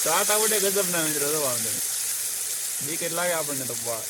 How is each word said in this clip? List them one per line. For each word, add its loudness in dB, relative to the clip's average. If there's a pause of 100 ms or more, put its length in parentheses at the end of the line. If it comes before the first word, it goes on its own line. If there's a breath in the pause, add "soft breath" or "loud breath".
તો 0
આટા 4
ઉડે 4
ગજબના 2
મિત્રો, 0
જોવા 2
તમે. -2 (1120)
બીક -2
જ -2
લાગે 0
આપણને -2
તો, -4 (100)
વાહ. -4